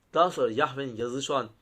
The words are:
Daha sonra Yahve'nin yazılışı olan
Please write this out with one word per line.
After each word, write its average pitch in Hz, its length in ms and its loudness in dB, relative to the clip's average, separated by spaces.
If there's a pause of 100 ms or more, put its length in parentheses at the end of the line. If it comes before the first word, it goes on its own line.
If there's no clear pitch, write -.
(140)
Daha 170 180 4
sonra 127 200 0
Yahve'nin 131 440 -2
yazılışı 123 380 -4
olan 120 160 0 (120)